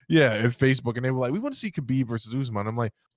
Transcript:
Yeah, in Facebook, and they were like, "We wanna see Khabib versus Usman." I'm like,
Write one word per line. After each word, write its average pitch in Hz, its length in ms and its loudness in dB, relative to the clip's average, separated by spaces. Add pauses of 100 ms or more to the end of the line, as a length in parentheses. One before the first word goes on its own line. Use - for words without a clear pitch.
Yeah, 139 280 6
in 110 140 2
Facebook, 123 460 0
and 127 80 -4
they 131 60 0
were 131 100 -2
like, 123 120 0
"We 185 80 -2
wanna 277 160 -6
see 214 140 -8
Khabib 131 380 -2
versus 113 260 -6
Usman." 113 320 -4
I'm 113 120 -4
like, 113 140 -2 (240)